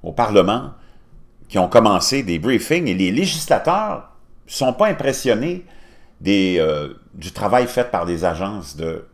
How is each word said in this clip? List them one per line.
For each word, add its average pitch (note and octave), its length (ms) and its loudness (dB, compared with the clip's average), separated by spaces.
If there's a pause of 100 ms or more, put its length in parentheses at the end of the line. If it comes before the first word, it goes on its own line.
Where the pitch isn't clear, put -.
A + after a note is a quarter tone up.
au E2 100 -10
Parlement, G#2+ 580 2 (800)
qui - 80 -2
ont F2+ 100 2
commencé A2 540 4
des F2 160 -2
briefings, C3+ 480 0
et G2 80 0
les F#2 160 2
législateurs E3 960 -2 (380)
sont C3 260 -2
pas G#3 140 2
impressionnés C#3+ 800 -2 (560)
des, F#2+ 360 2
euh, D2+ 400 -2 (160)
du - 180 -14
travail A#2 340 2
fait B2 240 -2
par F2 140 -2
les F2 220 -2
agences E2+ 500 -6
de D#2+ 380 -8